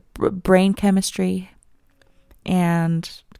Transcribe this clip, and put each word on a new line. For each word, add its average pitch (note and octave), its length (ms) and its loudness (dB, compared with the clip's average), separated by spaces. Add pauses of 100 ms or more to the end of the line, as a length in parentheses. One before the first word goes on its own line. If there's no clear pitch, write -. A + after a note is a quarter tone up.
(140)
br-, - 160 0
brain F#3+ 440 2
chemistry, F#3 760 -2 (960)
and E3+ 640 0 (300)